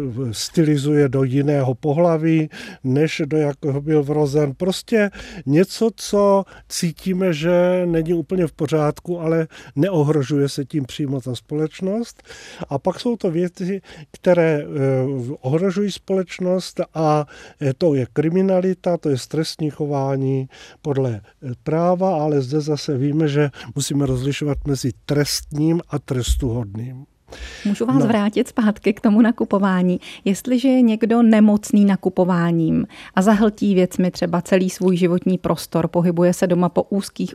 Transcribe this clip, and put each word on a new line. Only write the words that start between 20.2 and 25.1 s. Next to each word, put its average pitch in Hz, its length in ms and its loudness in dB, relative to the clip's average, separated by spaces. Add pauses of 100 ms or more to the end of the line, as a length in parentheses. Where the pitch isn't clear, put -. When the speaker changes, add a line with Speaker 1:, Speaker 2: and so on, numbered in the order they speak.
Speaker 1:
podle, 127 400 -2 (220)
eh, 139 40 -10 (160)
práva, 175 600 0
ale 147 180 0
zde 139 200 -2
zase 147 360 -4
víme, 147 300 0
že 143 220 0 (260)
musíme 143 300 -2
rozlišovat 135 520 -2 (100)
mezi 135 240 -2 (140)
trestním 147 840 -2